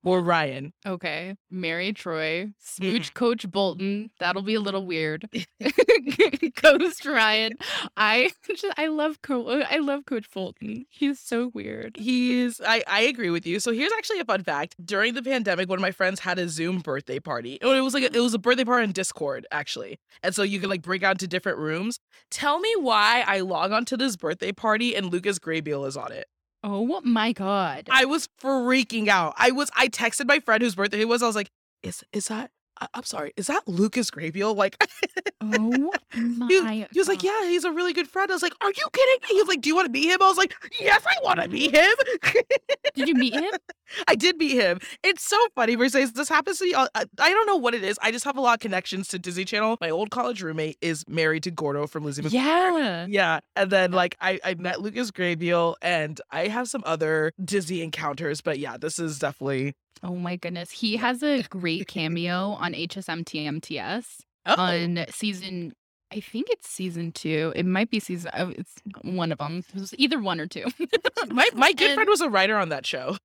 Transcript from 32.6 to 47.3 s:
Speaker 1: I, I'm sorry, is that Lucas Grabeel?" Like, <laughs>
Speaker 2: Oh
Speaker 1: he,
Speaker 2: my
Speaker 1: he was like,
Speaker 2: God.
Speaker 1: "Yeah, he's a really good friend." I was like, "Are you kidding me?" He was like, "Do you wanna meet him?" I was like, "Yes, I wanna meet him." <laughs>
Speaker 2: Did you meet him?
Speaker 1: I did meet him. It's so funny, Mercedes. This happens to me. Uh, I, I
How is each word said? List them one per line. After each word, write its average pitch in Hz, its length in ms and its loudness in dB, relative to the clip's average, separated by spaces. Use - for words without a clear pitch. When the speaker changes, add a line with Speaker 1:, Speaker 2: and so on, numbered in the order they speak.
Speaker 1:
I, - 140 -8
I'm 240 100 -12
sorry, 156 320 -8
is 196 100 -6
that 311 220 -2
Lucas 208 420 0
Grabeel?" 190 460 -2
Like, 202 240 2
<laughs> 415 60 6
Speaker 2:
Oh 226 500 2
Speaker 1:
he, 240 500 2
Speaker 2:
my 220 280 -4
Speaker 1:
he - 80 0
was 359 100 2
like, 381 140 0
Speaker 2:
God. - 20 -2
Speaker 1:
"Yeah, 359 80 0
he's 349 140 2
a 359 60 0
really 349 220 -2
good 330 160 -2
friend." 392 220 -2
I 381 40 0
was 349 80 -2
like, 359 200 -2
"Are 415 80 2
you 571 220 -4
kidding 508 300 6
me?" - 60 -12
He 453 120 2
was 349 80 4
like, 359 120 2
"Do 247 80 0
you 311 80 4
wanna 359 140 4
meet 277 200 2
him?" 370 100 4
I 392 60 10
was 381 120 6
like, 381 160 2
"Yes, 415 260 4
I 740 160 4
wanna 175 240 2
meet 233 300 0
him." 370 180 8
<laughs> - 720 0
Speaker 2:
Did 262 140 0
you 330 60 4
meet 247 200 4
him? 302 180 0
Speaker 1:
I - 60 6
did 330 240 2
meet 302 140 2
him. 190 260 4
It's 370 180 2
so - 140 0
funny, 233 220 2
Mercedes. 254 380 2
This 277 160 -2
happens 311 280 2
to 370 60 -2
me. 359 80 2
Uh, 262 220 4
I, 226 100 0
I 302 100 8